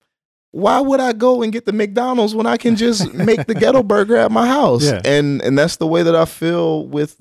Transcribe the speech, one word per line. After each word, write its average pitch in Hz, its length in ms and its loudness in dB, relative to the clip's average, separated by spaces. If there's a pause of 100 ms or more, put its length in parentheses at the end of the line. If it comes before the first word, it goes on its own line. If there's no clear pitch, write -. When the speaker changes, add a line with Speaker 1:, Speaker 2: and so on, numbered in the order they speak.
(520)
Speaker 1:
why 202 280 0
would 269 200 0
I 254 140 -2
go 247 280 0
and 220 100 -2
get 233 140 -8
the 202 80 -2
McDonald's 220 600 -2
when 226 120 -4
I 233 120 0
can 233 180 0
just 214 380 -2
make 190 320 0
the 226 100 -4
ghetto 247 280 2
Speaker 2:
<laughs> 202 100 -2
Speaker 1:
burger 208 220 2
at 226 160 2
my 226 160 0
house? 226 380 2
Speaker 2:
Yeah. 110 180 0
Speaker 1:
And, 143 380 0
and 135 160 0
that's 156 200 0
the 165 100 -4
way 170 160 0
that 165 120 4
I 160 100 2
feel 165 600 -4
with, 147 340 -6